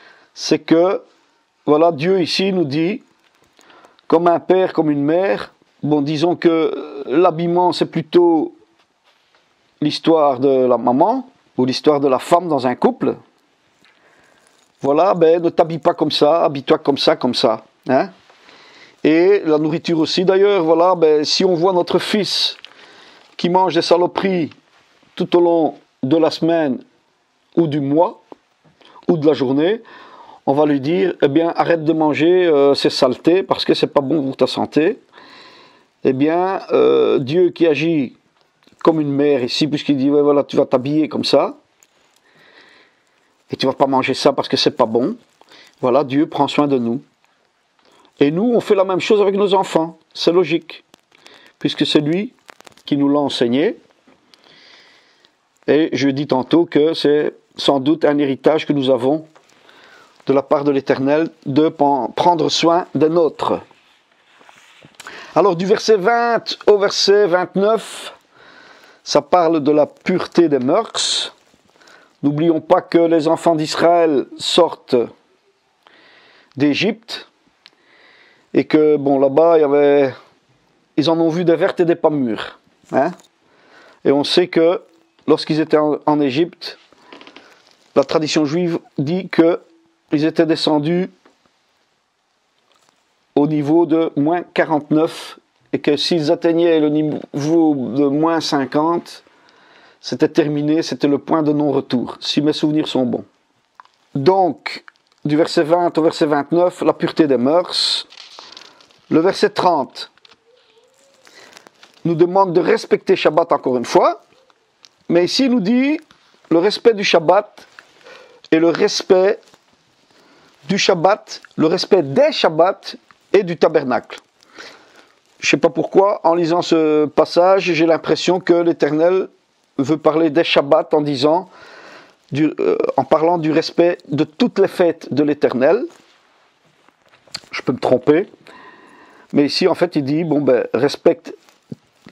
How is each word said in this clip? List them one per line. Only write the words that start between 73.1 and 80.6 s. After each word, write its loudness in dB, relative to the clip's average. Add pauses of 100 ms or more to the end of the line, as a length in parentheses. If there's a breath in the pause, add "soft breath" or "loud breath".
enfants 0
d'Israël 0 (100)
sortent -2 (1600 soft breath)
d'Égypte -2 (1300 soft breath)
et 2
que, 2
bon, 0
là-bas, 4
il 4
y 2
avait, 2 (800 loud breath)